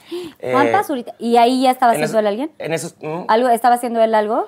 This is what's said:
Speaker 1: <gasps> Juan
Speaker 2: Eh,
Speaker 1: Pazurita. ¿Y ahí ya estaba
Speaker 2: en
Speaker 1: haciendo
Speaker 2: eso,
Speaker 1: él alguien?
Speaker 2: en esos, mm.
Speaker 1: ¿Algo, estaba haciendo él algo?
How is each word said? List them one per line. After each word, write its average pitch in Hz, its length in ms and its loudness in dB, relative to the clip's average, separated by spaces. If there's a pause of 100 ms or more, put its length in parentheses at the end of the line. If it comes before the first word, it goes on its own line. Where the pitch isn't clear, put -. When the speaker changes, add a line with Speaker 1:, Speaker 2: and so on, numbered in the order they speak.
Speaker 1:
<gasps> 339 320 -12
Juan 254 260 0
Speaker 2:
Eh, - 40 0
Speaker 1:
Pazurita. 294 480 -4
¿Y 233 180 0
ahí 254 260 4
ya 254 80 4
estaba 254 220 2
Speaker 2:
en - 100 -4
Speaker 1:
haciendo 220 160 -2
Speaker 2:
eso, - 0 -
Speaker 1:
él 214 80 2
alguien? 226 300 -4
Speaker 2:
en 156 160 -8
esos, 165 260 -6
mm. 160 280 -8
Speaker 1:
¿Algo, 247 220 2
estaba 240 260 2
haciendo 240 260 -2
él 226 140 2
algo? 220 320 0